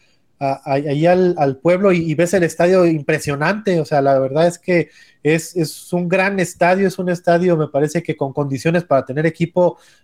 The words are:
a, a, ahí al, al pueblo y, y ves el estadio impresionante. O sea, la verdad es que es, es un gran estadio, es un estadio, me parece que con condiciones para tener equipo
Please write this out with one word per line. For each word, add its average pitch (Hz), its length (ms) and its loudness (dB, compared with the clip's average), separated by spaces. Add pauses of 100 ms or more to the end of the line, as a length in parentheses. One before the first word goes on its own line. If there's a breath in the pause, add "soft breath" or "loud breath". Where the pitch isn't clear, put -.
(380)
a, 135 260 -4
a, 139 100 -4
ahí 147 320 -2
al, 180 320 2
al 139 200 0
pueblo 185 340 2
y, 180 60 2
y 165 160 -2
ves 170 200 0
el 185 80 2
estadio 175 440 2
impresionante. 160 920 -2
O 147 40 -4
sea, 143 180 0
la 139 160 2
verdad 135 280 0
es 170 120 -2
que 170 320 0 (320 soft breath)
es, 160 340 -2
es - 360 -6
un 180 160 -4
gran 190 320 0
estadio, 180 460 0
es 185 120 -4
un 180 100 -4
estadio, 175 480 2
me 151 120 -2
parece 151 340 -2
que 151 140 -6
con 135 160 -4
condiciones 147 520 -2
para 135 200 0
tener 151 220 -4
equipo 170 520 0 (260 soft breath)